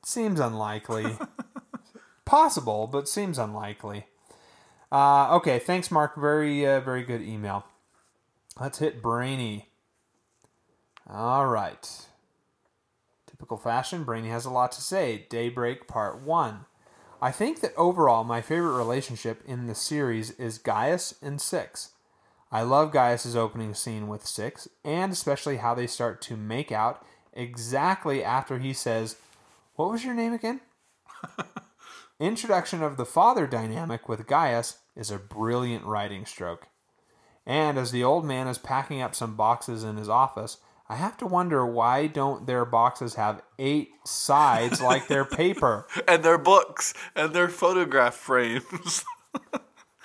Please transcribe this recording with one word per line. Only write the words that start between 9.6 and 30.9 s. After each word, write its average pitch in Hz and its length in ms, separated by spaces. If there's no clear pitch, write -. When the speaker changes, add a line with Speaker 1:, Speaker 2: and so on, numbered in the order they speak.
Speaker 1:
All 120 380
right. 107 600
Typical - 300
fashion, 127 480
Brainy 113 240
has 117 160
a 131 60
lot 123 220
to - 80
say. 131 480
Daybreak 120 600
Part 107 320
One. 135 460
I 127 120
think 277 280
that - 160
overall 160 460
my 117 200
favorite 160 340
relationship 117 680
in 123 200
the 113 80
series 120 580
is 113 260
Gaius 127 640
and 143 180
Six. - 520
I 110 100
love 143 300
Gaius's 120 440
opening 110 380
scene 107 340
with 104 180
Six, - 420
and 180 280
especially 143 440
how 117 180
they 123 120
start 117 360
to 117 140
make 110 340
out 113 340
exactly 131 920
after 131 360
he 131 140
says, 113 440
"What 175 160
was 233 140
your 247 100
name 233 180
again?" 233 280